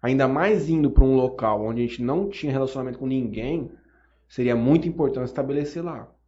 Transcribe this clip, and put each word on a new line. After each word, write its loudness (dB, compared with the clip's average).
ainda 2
mais 2
indo 4
pra 8
um 4
local 0
onde -2
a 0
gente -6
não -2
tinha -6
relacionamento -4
com -8
ninguém, -4
seria 0
muito 4
importante -2
estabelecer -4
lá. -10